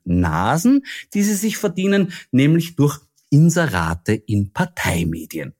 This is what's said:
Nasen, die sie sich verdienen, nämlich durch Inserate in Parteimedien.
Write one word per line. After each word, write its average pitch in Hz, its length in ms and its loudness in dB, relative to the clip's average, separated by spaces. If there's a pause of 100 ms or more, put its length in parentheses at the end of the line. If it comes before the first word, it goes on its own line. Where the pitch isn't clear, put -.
Nasen, 101 800 0 (300)
die 202 100 0
sie 208 120 0
sich 214 200 -4
verdienen, 196 560 0 (200)
nämlich 156 440 2
durch 143 240 0 (300)
Inserate 131 840 2
in 104 380 -2
Parteimedien. 160 1080 -4